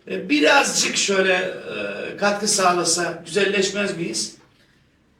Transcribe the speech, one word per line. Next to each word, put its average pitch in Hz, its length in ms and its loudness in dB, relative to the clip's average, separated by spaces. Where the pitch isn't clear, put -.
e, - 180 -6
birazcık - 640 4
şöyle, 190 380 2
e, 202 840 -6
katkı 202 300 0
sağlasa 175 760 2
güzelleşmez 196 720 0
miyiz? - 400 -6